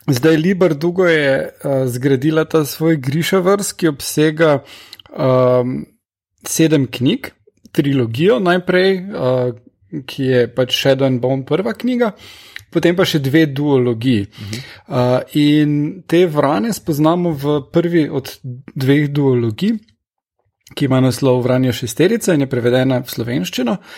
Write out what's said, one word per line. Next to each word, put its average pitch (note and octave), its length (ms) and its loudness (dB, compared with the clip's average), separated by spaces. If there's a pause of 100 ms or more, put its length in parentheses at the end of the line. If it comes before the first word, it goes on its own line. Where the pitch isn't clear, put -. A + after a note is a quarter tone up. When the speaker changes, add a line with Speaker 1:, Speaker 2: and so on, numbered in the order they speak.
Speaker 1:
zdaj D3+ 340 2
Liber F3 360 2
Dugo F3 320 0
je, D3+ 300 2 (220)
a, C#3 260 -4
zgradila C3+ 640 0
ta D#3+ 180 0
svoj D#3+ 340 0
Grishaverse, F3 760 0
ki - 160 -2
obsega, D3+ 720 0 (480)
am, B2+ 720 2 (600)
sedem D#3 440 2
knjig, D#3+ 420 -2 (380)
trilogijo C#3 720 0
najprej, F3+ 500 2 (200)
a, C3 260 -2 (640)
ki C3+ 260 -8
je B2+ 200 2
pač - 280 -2
Shadow C3+ 320 2
and C3 140 0
Bone C3 240 -2
prva F#3 280 -2
knjiga, A#3+ 400 -2 (540)
potem E3+ 300 0
pa F#3 80 2
še D#3 160 0
dve C#3+ 260 4
duologiji. B2+ 800 0
Speaker 2:
Mhm. G#2+ 340 -14 (260)
Speaker 1:
A, B2+ 200 -2 (260)
in D3 460 2 (240)
te E3+ 220 2
Vrane D#3+ 480 0
spoznamo E3+ 600 0
v C#3+ 240 -2 (100)
prvi E3+ 420 0
od C#3+ 260 -8 (360)
dveh C#3+ 380 0
duologij, C#3 680 0 (880)
ki - 180 -4
ima C3 160 2
naslov B2+ 400 2
Vranje B2+ 320 2
šesterica F#3+ 580 0
in D#3 80 2
je C3+ 80 0
prevedena B2+ 500 0
v B2+ 120 -8
slovenščino F3 640 -4 (240)